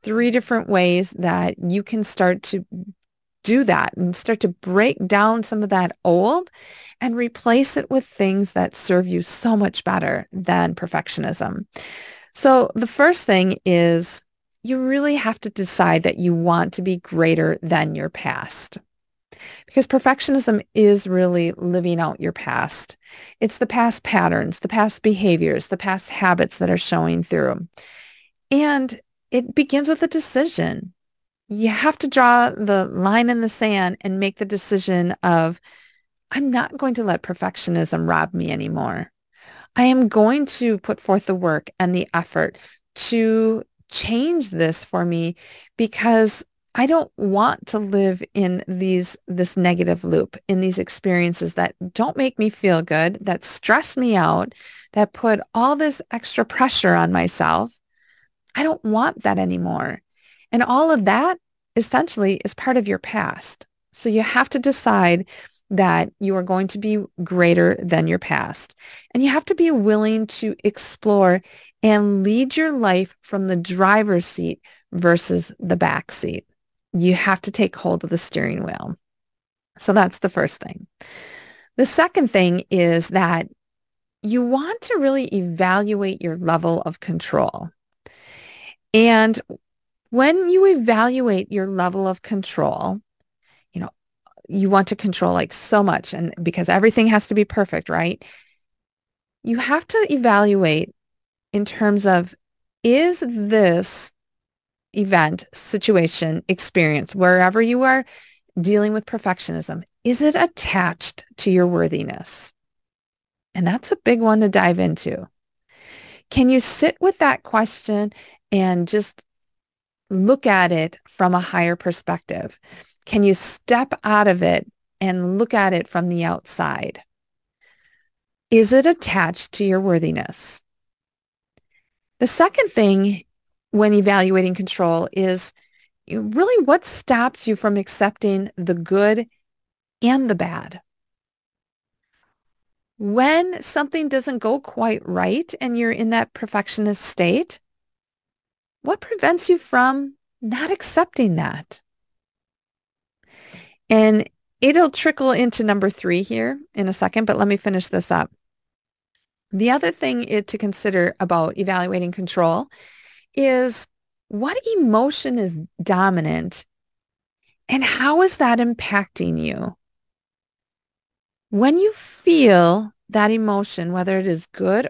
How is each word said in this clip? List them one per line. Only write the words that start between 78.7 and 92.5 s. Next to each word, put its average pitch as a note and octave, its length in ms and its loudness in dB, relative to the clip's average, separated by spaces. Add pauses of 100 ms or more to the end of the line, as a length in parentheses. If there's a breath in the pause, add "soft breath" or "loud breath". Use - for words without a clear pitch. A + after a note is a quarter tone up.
So - 140 -2
that's F#3 280 2
the F#3+ 100 -4
first - 320 -4
thing. - 260 -16 (880 loud breath)
The B3+ 100 2
second E4 460 0
thing F3+ 400 2
is E3+ 380 2
that F3 400 0 (760)
you A#3+ 220 0
want D4+ 380 -2
to A#4 140 -2
really C4+ 280 0
evaluate F#3+ 960 -2
your E3 160 -6
level E3 460 0
of - 180 -10
control. - 680 -4 (1200 loud breath)
And A3 440 6 (720)
when D#4+ 400 2
you F#4+ 180 6
evaluate A#3 840 2
your G3 160 -2
level F#3+ 400 -2
of F#3 140 -4
control, F#3+ 800 -4 (720)